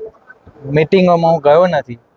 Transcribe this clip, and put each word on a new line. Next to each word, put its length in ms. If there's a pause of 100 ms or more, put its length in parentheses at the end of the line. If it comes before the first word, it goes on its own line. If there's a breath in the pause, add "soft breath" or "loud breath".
(640)
મીટિંગોમાં 680
હું 80
ગયો 260
નથી, 320 (180)